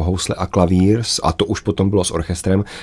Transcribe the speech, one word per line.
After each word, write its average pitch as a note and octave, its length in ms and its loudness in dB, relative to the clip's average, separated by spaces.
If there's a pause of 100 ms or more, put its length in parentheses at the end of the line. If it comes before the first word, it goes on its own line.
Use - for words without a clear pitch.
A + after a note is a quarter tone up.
housle F2+ 360 -2
a F#2 80 -4
klavír F#2+ 560 4
s-, - 200 -4
a E2 100 0
to - 120 0
už - 160 -4
potom G2 300 0
bylo G2 140 2
s - 60 -4
orchestrem F2+ 540 -2 (180)